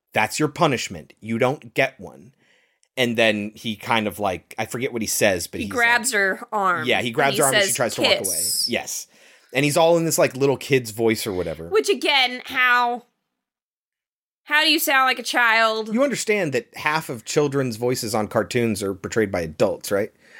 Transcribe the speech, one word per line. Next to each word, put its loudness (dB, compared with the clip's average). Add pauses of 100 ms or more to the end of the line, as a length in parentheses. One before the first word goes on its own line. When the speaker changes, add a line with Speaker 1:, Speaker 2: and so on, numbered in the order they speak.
(120)
Speaker 1:
that's 0
your 0
punishment. -2
You -4
don't -2
get 0
one." -18 (600)
And 0
then 2
he -8
kind -2
of, -6
like, -6
I -4
forget -6
what -4
he -6
says, 0
but -10
Speaker 2:
He -6
Speaker 1:
he's -8
Speaker 2:
grabs 0
Speaker 1:
like, 0
Speaker 2:
her -2
arm, 0
Speaker 1:
Yeah, 2
he -2
grabs 2
Speaker 2:
and 0
he 0
Speaker 1:
her 4
arm 2
and 4
she -2
Speaker 2:
says, -2
Speaker 1:
tries 0
to -2
walk 4
away. 0
Speaker 2:
"Kiss." -2
Speaker 1:
Yes. -6 (440)
And 0
he's 2
all 6
in 0
this, -2
like, 2
little 2
kid's 0
voice 0
or -4
whatever. -6
Speaker 2:
Which, 0
again, 0
how, 0 (1400)
how 2
do 4
you 4
sound 2
like 0
a -8
child? 2
Speaker 1:
You 4
understand 0
that -2
half -2
of -10
children's 0
voices -2
on 0
cartoons 0
are -2
portrayed -2
by 0
adults, -2
right? 0 (280)